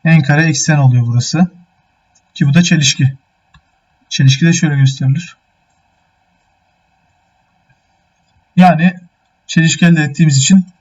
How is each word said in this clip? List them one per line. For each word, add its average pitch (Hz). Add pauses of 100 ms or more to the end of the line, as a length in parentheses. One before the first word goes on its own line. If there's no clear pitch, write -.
N 160
kare 147
eksi 156
n 147
oluyor 123
burası. 120 (840)
Ki -
bu 139
da 175
çelişki. 143 (920)
Çelişki 135
de 170
şöyle 151
gösterilir. 139 (3250)
Yani 175 (520)
çelişki 170
elde 165
ettiğimiz 143
için 185 (140)